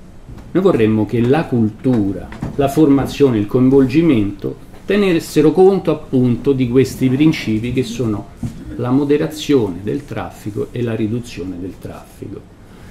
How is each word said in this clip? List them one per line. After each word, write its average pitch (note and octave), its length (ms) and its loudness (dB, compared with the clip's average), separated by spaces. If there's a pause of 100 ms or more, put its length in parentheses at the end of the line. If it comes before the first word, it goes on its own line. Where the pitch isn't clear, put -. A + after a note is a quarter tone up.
(520)
noi F3+ 100 0
vorremmo A2 420 2
che A#2 160 -2
la C#3 240 2
cultura, G#2+ 840 -2 (260)
la C#3 140 0
formazione, C#3 680 2
il G#2 80 0
coinvolgimento B2+ 1080 2 (300)
tenessero E3 680 2
conto F#3 380 4
appunto B2+ 600 0
di B2+ 160 0
questi C3 400 2
principi B2 640 0
che B2 100 -2
sono G#2+ 460 -4 (480)
la A#2+ 140 -4
moderazione C#3 920 0
del C3+ 220 -6
traffico G#2+ 680 -8
e B2 100 -6
la A2+ 120 -4
riduzione G#2+ 640 -6
del F#2 200 -10
traffico. - 720 -16 (380)